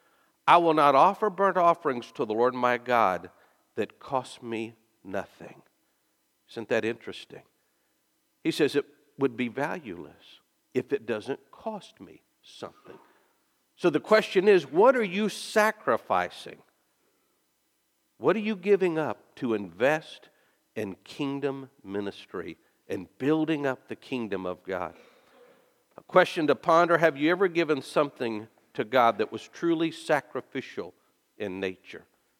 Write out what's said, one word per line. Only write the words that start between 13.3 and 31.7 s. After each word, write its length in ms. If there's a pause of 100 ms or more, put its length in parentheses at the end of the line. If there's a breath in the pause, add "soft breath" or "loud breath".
So 120
the 80
question 480
is, 180
what 300
are 80
you 260
sacrificing? 1300 (1600)
What 180
are 40
you 160
giving 420
up 380
to 180
invest 760 (460)
in 280
kingdom 640 (140)
ministry 720 (320)
and 180 (120)
building 480
up 200
the 80
kingdom 520
of 160
God? 320 (1000 soft breath)
A 60
question 460
to 80
ponder, 420
have 200
you 120
ever 180
given 360
something 640 (260)
to 100
God 360
that 120
was 160
truly 440
sacrificial 1040 (420)
in 220
nature? 460 (340)